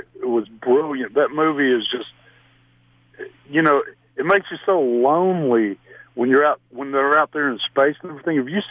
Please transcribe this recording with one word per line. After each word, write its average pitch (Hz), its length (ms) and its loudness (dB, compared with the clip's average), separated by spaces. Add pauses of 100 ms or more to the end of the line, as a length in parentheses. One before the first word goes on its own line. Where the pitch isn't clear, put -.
(220)
was 117 260 -2
brilliant. 123 680 -2
That 135 160 2
movie 147 420 0
is 110 140 0
just, 120 220 -8 (1400)
you 156 140 0
know, 143 180 4 (340)
it 135 120 -6
makes 196 240 0
you 165 120 -10
so 185 160 2
lonely 131 1000 0 (380)
when 123 120 0
you're 135 160 4
out, 143 140 0 (120)
when 139 200 -12
they're 139 260 2
out 151 140 0
there 143 180 -2
in 113 100 -6
space 143 420 0
and 180 100 -12
everything. 151 260 -4
Have 131 120 -2
you 202 220 -2